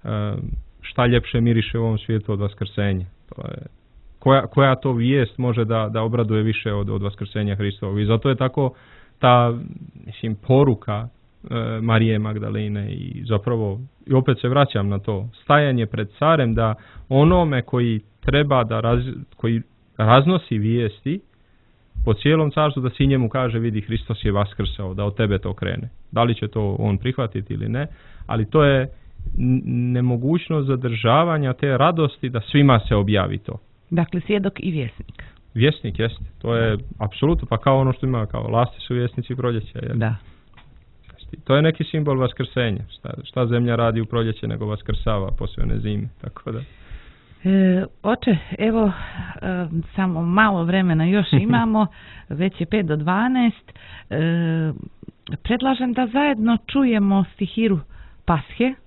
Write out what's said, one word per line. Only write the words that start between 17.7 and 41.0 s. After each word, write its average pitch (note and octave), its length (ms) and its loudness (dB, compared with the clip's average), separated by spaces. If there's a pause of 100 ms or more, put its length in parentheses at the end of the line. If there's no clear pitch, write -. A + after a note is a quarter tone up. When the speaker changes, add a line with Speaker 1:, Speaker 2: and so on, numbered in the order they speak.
Speaker 1:
treba C#3 440 2
da A2 160 -2
raz-, B2 340 0 (220)
koji A2+ 260 -2 (360)
raznosi C3 600 4
vijesti A#2 640 -2 (840)
po A2+ 80 4
cijelom D3+ 380 2
carstvu, D3 300 0
da B2+ 80 -2
si C3+ 180 0
njemu C3 220 2
kaže: A#2+ 300 -2
"Vidi, A2 220 -2
Hristos - 440 -6
je G#2 60 2
vaskrsao", G2+ 640 -2
da G2+ 120 -4
od G2+ 120 -4
tebe G2+ 220 2
to G2 140 -6
krene. F#2+ 360 -6 (220)
Da A#2 120 2
li A#2+ 120 2
će G#2+ 120 -6
to G#2 320 -2
on G#2 180 0
prihvatiti A2+ 560 -4
ili G#2 160 -6
ne, C3+ 180 -4 (380)
ali A2 200 -2
to D3+ 180 2
je C#3 180 4
n-, - 800 -2 (320)
nemogućnost C3+ 720 0
zadržavanja C3 880 2
te C3+ 240 0
radosti D3+ 520 0
da A#2+ 120 -4
svima C#3 380 6
se - 160 0
objavi G2 420 2
to. - 200 -10 (320)
Speaker 2:
Dakle, E3+ 320 -2
svjedok G3 360 -2
i - 140 -4
vjesnik. - 520 -8 (300)
Speaker 1:
Vjesnik, A#2 460 0
jeste. A2+ 240 -4 (140)
To A#2 180 -4
je A2 220 2
Speaker 2:
Da. - 60 -8 (160)
Speaker 1:
apsolutno, C3 500 0
pa A2 80 0
kao C3+ 220 4
ono C3 140 2
što - 120 -6
ima, A#2+ 200 -2
kao A2 220 -6
lasti A#2 320 0
su - 140 -8
vjesnici B2 420 -4
proljeća, A#2 460 -4
jel? A#2 160 -4
Speaker 2:
Da. A2 180 0 (1000)